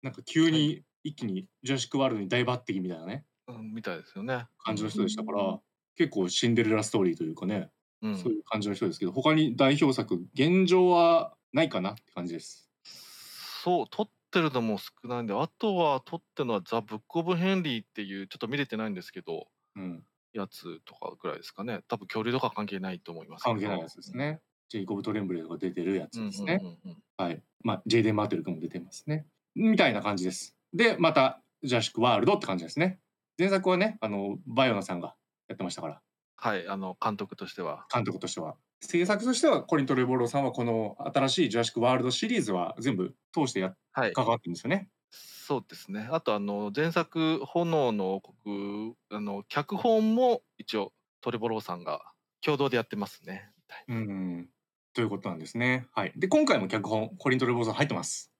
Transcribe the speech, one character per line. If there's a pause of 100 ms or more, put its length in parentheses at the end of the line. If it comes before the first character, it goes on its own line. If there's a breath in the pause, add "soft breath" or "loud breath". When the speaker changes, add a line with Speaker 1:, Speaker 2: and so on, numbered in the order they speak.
Speaker 1:
な
ん
か
急
に
Speaker 2:
は
い。 (180)
Speaker 1:
一
気
に (160)
ジ
ュ
ラ
シ
ッ
ク
ワ
ー
ル
ド
に
大
抜
擢
み
た
い
な
ね、 (220)
Speaker 2:
う
ん、
み
た
い
で
す
よ
ね。 (120)
Speaker 1:
感
じ
の
人
で
し
た
か
ら、
Speaker 3:
う
ん。 (380)
Speaker 1:
結
構
シ
ン
デ
レ
ラ
ス
ト
ー
リ
ー
と
い
う
か
ね、 (320)
Speaker 2:
う
ん。
Speaker 1:
そ
う
い
う
感
じ
の
人
で
す
け
ど、
他
に
代
表
作、
現
状
は (160)
な
い
か
な
っ
て
感
じ
で
す。 (140)
Speaker 2:
そ
う、
撮
っ (220)
て
る
の
も
少 (160)
な
い
ん
で、
あ (140)
と
は
撮
っ
て
る
の
は
ザ・
ブ
ッ
ク・
オ
ブ・
ヘ
ン
リ
ー
っ
て
い
う、
ち
ょ
っ
と
見
れ
て
な
い
ん
で
す
け
ど、 (260)
Speaker 1:
う
ん。 (260)
Speaker 2:
や
つ
と
か
ぐ
ら
い
で
す
か
ね。
多
分
恐
竜
と
か
関
係
な
い
と
思
い
ま
す
け
ど。
Speaker 1:
関
係
な
い
や
つ
で
す
ね。
Speaker 2:
う
ん。 (300)
Speaker 1:
ジ
ェ
イ
コ
ブ・
ト
レ
ン
ブ
レ
ー
と
か
出
て
る
や
つ
で
す
ね。
Speaker 2:
う
ん、
う
ん、
う
ん、
う
ん。 (200)
Speaker 1:
は
い。 (200)
ま
あ、
ジ
ェ
イ
デ
ン・
マ
ー
テ
ル
君
も
出
て
ま
す
ね。 (260)
み
た
い
な
感
じ
で
す。 (160)
で、
ま
た、 (220)
ジ
ュ
ラ
シ
ッ
ク・
ワ
ー
ル
ド
っ
て
感
じ
で
す
ね。 (380)
前
作
は
ね、
あ
の、
バ
イ
オ
ナ
さ
ん
が (320)
や
っ
て
ま
し
た
か
ら。 (360)
Speaker 2:
は
い、
あ
の、
監
督
と
し
て
は。
Speaker 1:
監
督
と
し
て
は。 (260)
制
作
と
し
て
は、
コ
リ
ン・
ト
レ
ボ
ロ
ー
さ
ん
は
こ
の (160)
新
し
い
ジ
ュ
ラ
シ
ッ
ク・
ワ
ー
ル
ド
シ
リ
ー
ズ
は
全
部 (160)
通
し
て
や
っ-、 (140)
Speaker 2:
は
い。
Speaker 1:
関
わ
っ
て
る
ん
で
す
よ
ね。 (220)
Speaker 2:
そ
う
で
す
ね。
あ
と、
あ
の、
前
作、
炎
の
王
国、 (160)
あ
の、
脚
本
も (160)
一
応、 (280)
ト
レ
ボ
ロ
ー
さ
ん
が (400)
共
同
で
や
っ
て
ま
す
ね。
み
た
い
な。
Speaker 1:
う
ん。 (440)
と
い
う
こ
と
な
ん
で
す
ね。
は
い。
で、
今
回
も
脚
本、
コ
リ
ン・
ト
レ
ボ
ロ
ー
さ
ん
入
っ
て
ま
す。